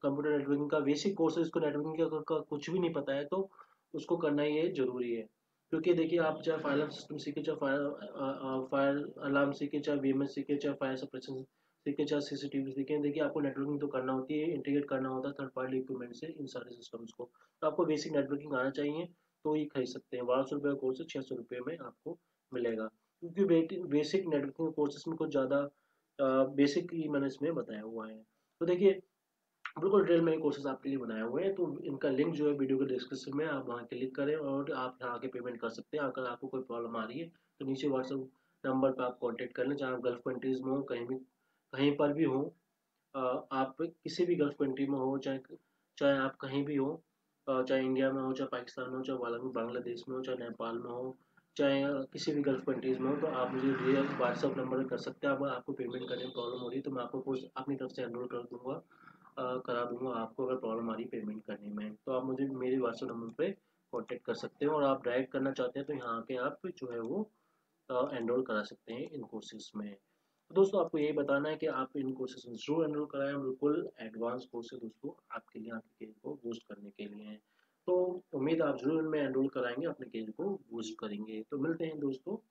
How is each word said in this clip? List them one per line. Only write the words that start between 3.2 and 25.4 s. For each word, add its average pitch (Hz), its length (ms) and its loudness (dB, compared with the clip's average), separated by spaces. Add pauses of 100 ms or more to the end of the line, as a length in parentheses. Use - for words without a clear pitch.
तो 190 260 -2 (440)
उसको 160 220 0
करना 147 260 4
ये 151 300 2
ज़रूरी 123 420 0
है। 113 80 -2 (480)
क्योंकि 165 240 4
देखिए 160 240 4
आप 156 220 2
चाहे 156 180 2
फायर 151 160 0
अलार्म 147 160 2
सिस्टम - 260 -12
सीखे, 143 260 -6
चाहे - 160 -2
फायर, 139 220 2
अ, 139 640 -4
अ, 131 280 -2
फायर 139 520 2
अलार्म 143 300 4
सीखे, 143 280 -2
चाहे 147 180 2
वीएमएस 135 360 2
सीखे, 143 220 0
चाहे 139 180 0
फायर 131 220 0
सप्रेशन 131 460 -8 (420)
सीखे, 143 200 0
चाहे 143 180 2
सीसीटीवी 135 500 -4
सीखे, 139 260 0
देखिए 147 240 2
आपको 147 180 0
नेटवर्किंग 139 400 0
तो 147 60 0
करना 131 260 0
होती 131 260 0
है, 160 160 2
इंटीग्रेट 143 340 2
करना 131 200 0
होता 131 200 -2
है 139 120 -6
थर्ड 131 100 -6
पार्टी 131 280 -2
इक्विपमेंट 123 360 -6
से 156 120 -10
इन 151 200 -10
सारे 123 280 -10
सिस्टम्स 117 380 -14
को। - 180 -12 (300)
तो 160 60 2
आपको 156 180 4
बेसिक 156 280 2
नेटवर्किंग 143 420 0
आना 131 160 2
चाहिए 151 380 -2 (360)
तो 151 120 4
ये 151 80 2
खरीद 131 220 -2
सकते - 300 -8
हैं। 123 100 -2
बारह 127 160 4
सौ 139 140 -2
रुपये 143 160 2
का 131 60 0
कोर्स 131 220 0
है, 165 60 -8
छः 143 140 -6
सौ 131 140 -6
रुपये 123 260 -8
में 151 180 -6
आपको 156 400 -12 (360)
मिलेगा। 113 320 0 (340)
क्योंकि 170 240 2
बेट-, 165 420 4
बेसिक 151 400 2
नेटवर्किंग 151 460 0
कोर्सेज 147 360 0
में 160 80 -4
कुछ 156 140 -2
ज़्यादा, 139 280 2 (600)